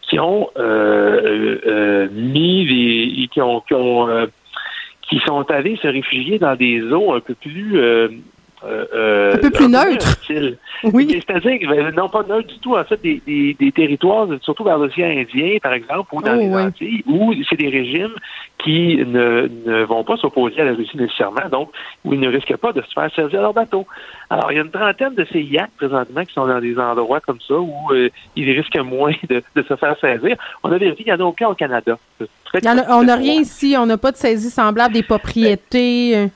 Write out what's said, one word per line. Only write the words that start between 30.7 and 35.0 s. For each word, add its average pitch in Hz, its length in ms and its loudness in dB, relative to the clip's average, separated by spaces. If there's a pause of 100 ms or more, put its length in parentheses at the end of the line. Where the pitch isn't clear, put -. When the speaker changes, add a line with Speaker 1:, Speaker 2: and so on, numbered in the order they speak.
Speaker 1:
a 175 80 2
vérifié 185 260 0
qu'il 220 80 0
n'y 170 80 0
en 185 40 0
a 180 40 2
aucun 220 200 -2
au 196 80 -2
Canada. 120 420 -2 (220)
C'est 110 80 -10 (160)
très - 160 -4
Speaker 2:
Il 226 60 -8
y - 20 4
en 240 100 4
a, 247 180 2
on 240 60 8
n'a 240 120 6
Speaker 1:
très 240 100 0
Speaker 2:
rien 302 160 2
ici, 277 360 0
on 240 100 2
n'a 220 120 2
pas 269 140 0
de - 40 -6
saisie 226 340 0
semblable 226 440 2
des 226 80 2